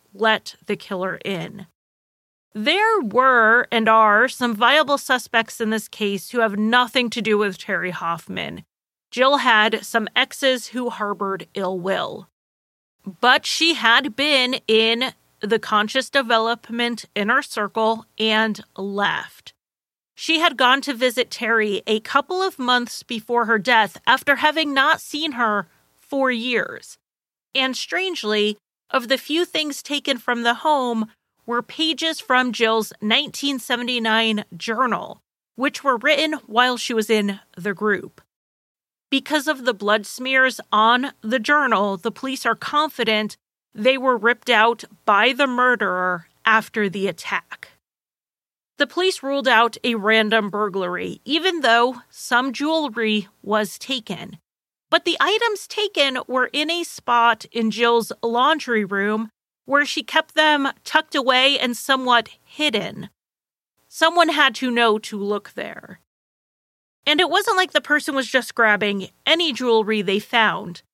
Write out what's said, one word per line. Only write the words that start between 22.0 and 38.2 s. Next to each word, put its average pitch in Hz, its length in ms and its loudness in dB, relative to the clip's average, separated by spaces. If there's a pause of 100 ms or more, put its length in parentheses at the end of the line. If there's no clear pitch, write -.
couple 359 400 -2
of 381 180 -4
months 247 440 -2
before 233 420 -2
her 220 120 2
death 214 380 2 (100)
after 269 300 2
having 302 380 0
not 269 260 2
seen 302 320 -6
her 214 380 -2 (260)
for 269 340 -2
years. 240 680 -4 (580)
And 262 220 -2
strangely, 214 800 -2 (320)
of 240 180 -2
the 262 100 2
few 320 280 -2
things 302 360 -6
taken 277 360 -4
from 233 240 -4
the 233 140 2
home 240 540 0 (360)
were 240 160 -2
pages 320 580 -4
from 254 320 2
Jill's 220 480 0
nineteen 269 600 -2
seventy-nine 226 840 -2 (140)
journal, 220 640 -4 (340)
which 285 300 -4
were 262 100 2
written 294 380 2 (140)
while 247 280 2
she 240 180 -6
was 220 160 0
in 202 300 0 (160)
the 196 180 -6
group. 208 460 -4 (920)